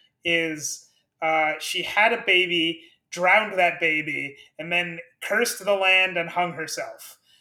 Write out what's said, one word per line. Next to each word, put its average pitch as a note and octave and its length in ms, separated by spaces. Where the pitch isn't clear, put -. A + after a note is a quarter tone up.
is, E3 640
uh, D#3+ 380
she F3+ 240
had A3 300
a - 120
baby, F3 560
drowned G3 480
that F3 200
baby, D3+ 580
and D#3+ 140
then F3 280
cursed A#3 420
the G3+ 100
land F#3 440
and E3+ 120
hung F3 240
herself. D3 640